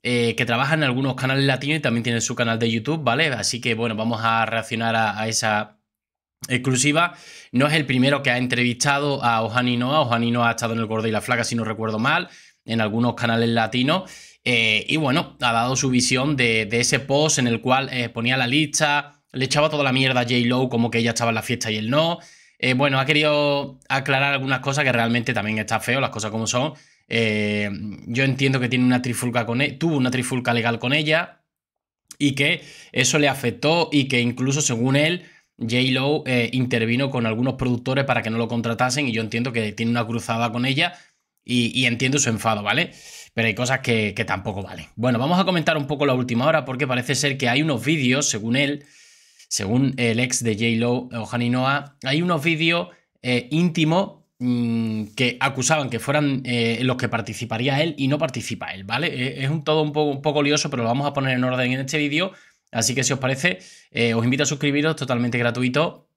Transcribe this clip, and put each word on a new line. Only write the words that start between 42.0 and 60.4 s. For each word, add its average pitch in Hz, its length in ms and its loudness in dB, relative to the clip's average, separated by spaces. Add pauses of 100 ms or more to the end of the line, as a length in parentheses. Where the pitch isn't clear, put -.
su 123 120 2
enfado, 110 320 0
¿vale? 139 300 0 (400)
Pero 113 140 0
hay 107 80 2
cosas 127 240 0
que, 110 340 0
que 107 120 -4
tampoco 98 380 -4
valen. 87 240 -14 (100)
Bueno, 117 220 0
vamos 160 200 2
a 190 60 2
comentar 170 320 0
un 143 100 -4
poco 143 180 -2
la 135 100 2
última 120 320 0
hora 156 180 2
porque 131 240 -4
parece 123 260 -2
ser 139 240 -2
que 127 100 0
hay 135 140 2
unos 131 220 0
vídeos, 139 440 2
según 113 280 -2
él, 143 280 -2 (640)
según 120 500 0
el 117 200 0
ex 123 240 -2
de 113 120 0
J-Lo, 117 580 0
Ohani 120 360 -4
Noah, 135 540 -2
hay 143 200 0
unos 170 200 0
vídeos, 165 460 2 (340)
eh, 123 300 0
íntimos, 170 720 0 (160)
mm, 113 760 -2
que 123 220 0
acusaban 135 520 0
que 113 100 -4
fueran, 139 440 0
eh, 117 380 0
los 127 140 0
que 120 120 -4
participaría 117 760 -4
él 165 140 -2
y 135 120 0
no 147 100 0
participa 127 560 -6
él, 95 80 -14
¿vale? 120 240 -4
Eh, 135 380 -4
es 135 40 0
un 156 140 -2
todo 156 200 2
un 151 100 -2
poco, 151 180 0
un 135 120 -6
poco 147 200 0